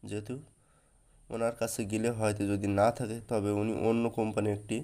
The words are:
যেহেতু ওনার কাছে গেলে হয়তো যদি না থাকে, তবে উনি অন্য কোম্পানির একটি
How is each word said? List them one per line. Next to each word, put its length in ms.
যেহেতু 360
ওনার 260
কাছে 300
গেলে 240
হয়তো 380
যদি 200
না 240
থাকে, 360
তবে 240
উনি 220
অন্য 360
কোম্পানির 440
একটি 300